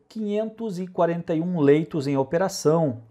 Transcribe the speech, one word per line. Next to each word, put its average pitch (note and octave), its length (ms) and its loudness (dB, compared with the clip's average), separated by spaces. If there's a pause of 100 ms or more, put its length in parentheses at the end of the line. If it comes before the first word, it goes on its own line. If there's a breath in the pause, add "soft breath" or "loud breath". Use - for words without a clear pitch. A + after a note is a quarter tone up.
quinhentos G#3+ 720 -6
e F#3 80 -8
quarenta E3+ 480 0
e D#3 60 0
um F3 180 -2
leitos D3 480 4
em C#3+ 80 0
operação, D#3 960 0